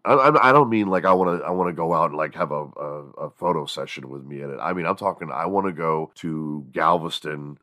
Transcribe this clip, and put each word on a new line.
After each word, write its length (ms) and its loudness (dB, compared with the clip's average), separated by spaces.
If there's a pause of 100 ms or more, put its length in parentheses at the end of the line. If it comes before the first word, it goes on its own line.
I, 100 4
I, 360 6
I 20 8
don't 180 6
mean, 180 2
like, 180 2
I 80 6
wanna, 300 4
I 80 -4
wanna 220 0
go 200 -2
out 160 2
and, 80 -8
like, 180 -4
have 160 -4
a, 140 -4 (100)
a, 280 -10 (220)
a 40 -10
photo 360 -2
session 440 -10
with 160 -14
me 160 -12
in 80 -8
it. 100 -10
I 140 -4
mean, 120 -4
I'm 100 0
talking, 360 -4
I 140 -4
wanna 280 0
go 420 -2
to 560 -6
Galveston 920 -2